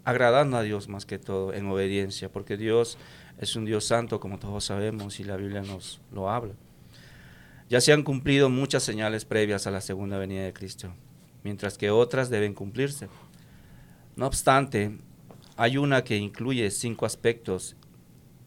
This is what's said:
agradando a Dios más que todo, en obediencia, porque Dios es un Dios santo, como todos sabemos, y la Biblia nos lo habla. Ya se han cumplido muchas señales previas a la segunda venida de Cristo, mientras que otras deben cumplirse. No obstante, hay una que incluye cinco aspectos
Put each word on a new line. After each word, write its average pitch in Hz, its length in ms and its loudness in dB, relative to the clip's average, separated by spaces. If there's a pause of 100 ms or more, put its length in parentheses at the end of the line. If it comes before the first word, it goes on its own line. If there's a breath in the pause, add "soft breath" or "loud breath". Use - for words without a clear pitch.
agradando 127 520 6
a 117 60 2
Dios 104 260 -4
más 98 180 -10
que 98 120 -6
todo, 95 340 -2
en 101 140 -4
obediencia, 98 640 -2
porque 101 260 -6
Dios 113 400 2 (420 loud breath)
es - 180 -4
un 113 100 -2
Dios 107 180 0
santo, 117 360 0
como 95 180 -8
todos 101 260 -6
sabemos, 101 560 -4
y 98 40 -10
la 98 120 -6
Biblia 98 260 -6
nos 98 380 -12 (120)
lo 98 180 -4
habla. 113 240 -4 (1120 loud breath)
Ya 123 120 4
se 147 120 6
han 147 120 6
cumplido 139 440 4
muchas 131 360 2
señales 107 400 -2
previas 104 420 2
a 98 60 -2
la 95 80 -2
segunda 98 380 -4
venida 95 260 -4
de 92 80 -6
Cristo, 92 420 -12 (480)
mientras 101 340 -6
que 104 140 0
otras 123 400 4
deben 104 240 0
cumplirse. 110 540 -6 (1080 loud breath)
No - 120 -4
obstante, 131 720 2 (600)
hay 120 200 2
una 139 280 2
que 110 120 -2
incluye 110 540 -2
cinco 113 340 -4
aspectos 107 720 -2 (720)